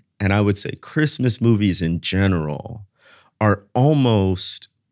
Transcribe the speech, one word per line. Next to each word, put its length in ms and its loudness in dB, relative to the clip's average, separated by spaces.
and 140 0
I 80 2
would 160 2
say 140 -8
Christmas 600 -2
movies 400 2
in 200 -2
general, 840 -4
are 220 2
almost 960 2